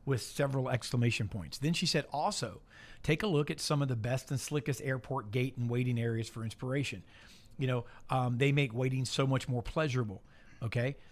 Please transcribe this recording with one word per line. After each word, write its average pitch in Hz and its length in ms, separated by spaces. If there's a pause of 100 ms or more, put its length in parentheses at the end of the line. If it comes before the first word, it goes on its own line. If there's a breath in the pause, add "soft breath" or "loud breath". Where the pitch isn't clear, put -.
with 135 160
several 135 480
exclamation 120 600
points." 85 300
Then 151 160
she 170 120
said, 156 260
"Also, 147 480 (440 loud breath)
take 160 180
a 214 60
look 151 220
at - 100
some 143 220
of 139 60
the 127 80
best 120 360
and 131 80
slickest 143 420
airport 131 480
gate 127 260
and 120 140
waiting 123 280
areas 117 300
for 113 140
inspiration. 127 640 (520 loud breath)
You 131 120
know, 123 160 (260 loud breath)
um, 123 280
they 139 120
make 139 240
waiting 131 300
so 135 240
much 131 200
more 123 140
pleasurable." 123 600 (380 soft breath)
Okay, 123 360 (160 soft breath)